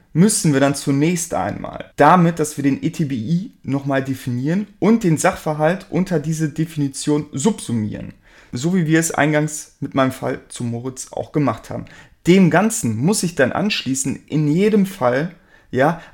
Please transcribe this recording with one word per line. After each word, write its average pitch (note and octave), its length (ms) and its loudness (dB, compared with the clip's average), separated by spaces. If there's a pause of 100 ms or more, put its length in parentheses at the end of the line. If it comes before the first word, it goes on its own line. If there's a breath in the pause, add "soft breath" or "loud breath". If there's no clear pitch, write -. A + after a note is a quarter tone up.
(140)
müssen E3+ 400 4
wir C3+ 80 2
dann C#3 140 4
zunächst D3+ 580 0
einmal - 640 -6
damit, E3+ 420 6
dass D#3 160 -4
wir C#3 80 -4
den C#3 180 0
E D#3 80 -2
T E3 140 -4
B C#3 120 -2
I E3 360 -2 (120)
nochmal C3+ 380 -2
definieren C3 640 -4 (140)
und A3+ 240 2
den E3 140 2
Sachverhalt D#3+ 720 -2
unter F3 320 -2
diese D#3 260 -4
Definition D3+ 840 -2
subsumieren. A#2 800 -4 (400 soft breath)
So C3+ 200 -2
wie F3 140 0
wir D#3+ 100 4
es E3 140 0
eingangs D3+ 680 -2
mit C#3 120 -8
meinem C3 200 0
Fall B2+ 340 -6
zu - 160 -10
Moritz A#2+ 480 -8
auch - 220 -10
gemacht C3 360 -2
haben. A2+ 140 -8 (440 loud breath)
Dem F3+ 220 8
Ganzen D#3+ 460 0
muss E3 280 0
ich E3 120 -4
dann B2 160 2
anschließen C3+ 760 -4
in D3+ 200 0
jedem G3 380 4
Fall, C3 500 -2 (340 soft breath)
ja, D3 320 0 (120)